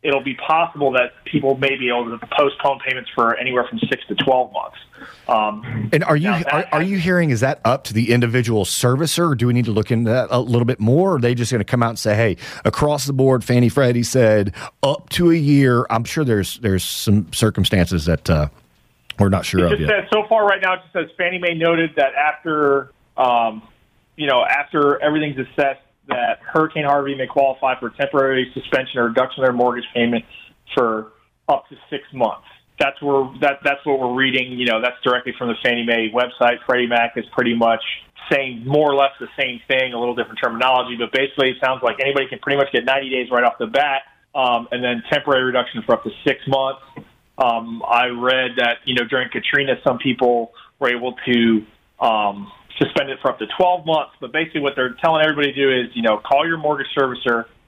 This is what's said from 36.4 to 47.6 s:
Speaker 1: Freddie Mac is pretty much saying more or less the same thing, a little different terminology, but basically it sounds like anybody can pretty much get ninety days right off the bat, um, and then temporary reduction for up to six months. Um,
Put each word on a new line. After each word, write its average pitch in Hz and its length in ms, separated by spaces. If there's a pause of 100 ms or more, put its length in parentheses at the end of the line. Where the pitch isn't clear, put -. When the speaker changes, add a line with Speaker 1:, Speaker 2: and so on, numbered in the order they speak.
Speaker 1:
Freddie 123 220
Mac 117 320
is 113 140
pretty 120 220
much 117 280 (500)
saying 131 320
more 147 260
or 139 40
less 139 160 (100)
the 120 80 (100)
same 123 300
thing, 131 240
a 117 60
little 120 160
different 117 280
terminology, 123 540
but 117 160
basically 135 380
it 127 120
sounds 131 200
like 113 180
anybody 139 260
can 120 120
pretty 143 180
much 139 160
get 120 140
ninety 135 240
days 127 200
right 123 140
off 120 140
the 117 80
bat, 135 340 (340)
um, 123 380
and 123 100
then 123 200 (100)
temporary 139 300
reduction 123 400
for 123 100
up 110 120
to 113 60 (140)
six 135 220
months. 135 340 (560)
Um, 117 500